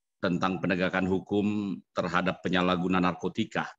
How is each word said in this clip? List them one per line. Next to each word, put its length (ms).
tentang 400
penegakan 480
hukum 640
terhadap 480
penyalahguna 640
narkotika 640